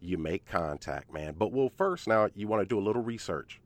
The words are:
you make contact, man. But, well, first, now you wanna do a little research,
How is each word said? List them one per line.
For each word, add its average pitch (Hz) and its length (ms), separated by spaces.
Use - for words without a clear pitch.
you 87 180
make 80 280
contact, 76 640
man. 78 260
But, 101 140
well, 131 160
first, 190 400
now 110 260
you 104 140
wanna 107 160
do 107 140
a - 40
little 107 200
research, 110 640